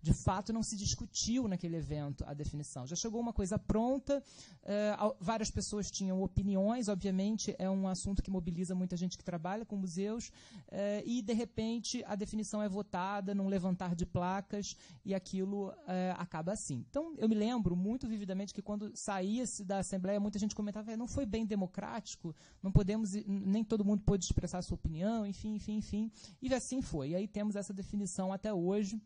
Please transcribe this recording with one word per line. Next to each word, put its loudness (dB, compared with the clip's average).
De 4
fato, 0
não 0
se -2
discutiu 0
naquele 0
evento -4
a -6
definição. -6
Já -4
chegou -2
uma -2
coisa 0
pronta, 2
eh, 2
al-, 2
várias 0
pessoas -2
tinham 0
opiniões, 2
obviamente 0
é 0
um 2
assunto 0
que 0
mobiliza -2
muita 0
gente -2
que -18
trabalha -4
com -6
museus, -2
eh, -2
e, 0
de 0
repente, -2
a -4
definição -2
é 0
votada -2
num 2
levantar 2
de 0
placas -2
e 0
aquilo, -2
eh, 2
acaba -4
assim. -4
Então, -2
eu 4
me 6
lembro 2
muito 0
vividamente -2
que -6
quando -4
saía-se -2
da 0
Assembleia, 0
muita 0
gente 2
comentava, -4
"É, -4
não -4
foi 0
bem 0
democrático, -4
não 0
podemos, 8
nem 4
todo 2
mundo 6
pôde 6
expressar 2
a -4
sua -2
opinião", 0
enfim, -4
enfim, -2
enfim. -2
E 2
assim 0
foi. -2
E 0
aí 0
temos -2
essa -4
definição -2
até -2
hoje. 2